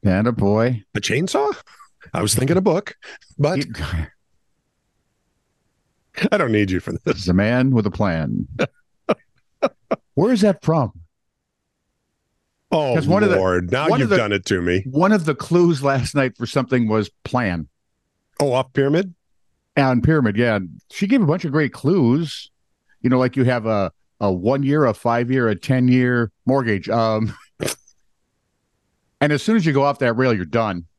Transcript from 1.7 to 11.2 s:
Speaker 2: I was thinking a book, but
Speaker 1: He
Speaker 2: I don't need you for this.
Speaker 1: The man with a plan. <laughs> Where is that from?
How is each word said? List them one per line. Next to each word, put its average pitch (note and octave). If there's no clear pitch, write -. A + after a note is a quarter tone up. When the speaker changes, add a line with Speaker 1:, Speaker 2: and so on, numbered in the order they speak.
Speaker 2:
I E2+
was G#2
thinking C3+
a F#3+
book, F#3+
but D3+
Speaker 1:
He -
Speaker 2:
I G#3
don't C#3
need G#2
you F2+
for -
this. F2+
Speaker 1:
The F2+
man A#2
with A2+
a G2+
plan. D#2+
<laughs> -
Where G#3
is G3+
that G3+
from? D#3